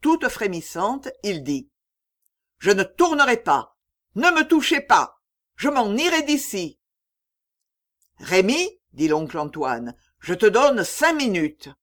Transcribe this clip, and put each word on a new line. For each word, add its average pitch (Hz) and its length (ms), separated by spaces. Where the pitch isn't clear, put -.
toute 311 280
frémissante, 202 800
il 185 200
dit: 135 280
Je 170 120
ne 196 120
tournerai 285 560
pas! 143 380
Ne 302 160
me 311 160
touchez 311 340
pas! 190 420
Je - 120
m'en 233 260
irai 320 280
d'ici! 277 560
Rémi! 233 600
dit 151 160
l'oncle 156 300
Antoine, 131 580
je 170 140
te 180 120
donne 240 380
cinq 330 300
minutes. 185 540